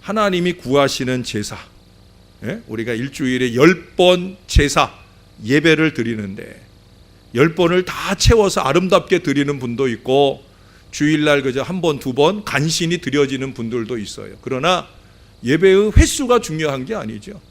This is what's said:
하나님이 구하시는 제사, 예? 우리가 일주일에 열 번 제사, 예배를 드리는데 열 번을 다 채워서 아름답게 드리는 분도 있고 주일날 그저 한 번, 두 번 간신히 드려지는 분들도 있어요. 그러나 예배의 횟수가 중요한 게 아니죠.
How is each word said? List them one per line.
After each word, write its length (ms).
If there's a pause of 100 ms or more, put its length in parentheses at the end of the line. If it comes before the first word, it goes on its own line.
하나님이 520
구하시는 680
제사, 340 (840)
예? 240
우리가 260
일주일에 600
열 400
번 400 (120)
제사, 440 (540)
예배를 480
드리는데 680 (760)
열 200
번을 300
다 300
채워서 460
아름답게 580
드리는 400
분도 280
있고 560 (480)
주일날 520
그저 180
한 200
번, 180
두 140
번 300
간신히 540
드려지는 560
분들도 440
있어요. 440
그러나 460 (560)
예배의 520
횟수가 460
중요한 440
게 100
아니죠. 440 (120)